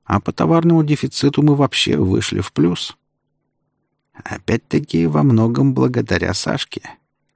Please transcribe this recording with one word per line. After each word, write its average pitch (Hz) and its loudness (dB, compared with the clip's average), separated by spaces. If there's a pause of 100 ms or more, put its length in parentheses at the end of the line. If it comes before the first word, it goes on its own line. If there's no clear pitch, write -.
А 101 0
по - -6
товарному 165 2
дефициту 143 0
мы 147 4
вообще - 0
вышли 98 0
в - -8
плюс». - -2 (1120)
«Опять-таки - -4
во 147 0
многом 120 2
благодаря 120 -2
Сашке», — - -6 (540)